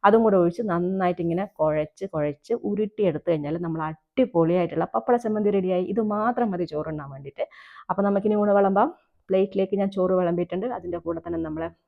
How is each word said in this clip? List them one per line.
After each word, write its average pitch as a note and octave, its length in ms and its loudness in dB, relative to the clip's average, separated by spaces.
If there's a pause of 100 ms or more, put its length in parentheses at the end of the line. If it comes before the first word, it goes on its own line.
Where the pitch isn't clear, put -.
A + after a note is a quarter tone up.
അതും A3 180 8
കൂടെ G3 160 6
ഒഴിച്ച് F3 300 2
നന്നായിട്ട് F3+ 540 0
ഇങ്ങനെ E3+ 180 0 (160)
കുഴച്ച് D3+ 540 -2
കുഴച്ച് D3 400 -4 (160)
ഉരുട്ടിയെടുത്ത് G3+ 640 -2
കഴിഞ്ഞാൽ D3+ 240 -2 (100)
നമ്മൾ D#3+ 220 -4
അടിപൊളിയായിട്ടുള്ള E3+ 1040 0
പപ്പട A#3+ 300 2
ചമ്മന്തി G#3+ 320 0
റെഡിയായി. F#3 380 0
ഇത് A3+ 80 0 (120)
മാത്രം A3+ 400 -2
മതി F3 200 -4
ചോറുണ്ണാൻ D3+ 400 -6
വേണ്ടിയിട്ട്. C#3 320 -8 (440)
അപ്പം G3 180 0
നമുക്കിനി G3+ 340 2
ഊണ് G#3 160 4
വിളമ്പാം. G3+ 320 4 (400)
പ്ലേറ്റിലേക്ക് G3 520 0
ഞാൻ G3 160 0
ചോറ് F#3 220 2
വിളമ്പിയിട്ടുണ്ട്. F3 480 -2 (100)
അതിൻ്റെ E3+ 280 -8
കൂടെ E3 200 -4
തന്നെ E3+ 220 -6
നമ്മളെ D#3+ 220 -6 (180)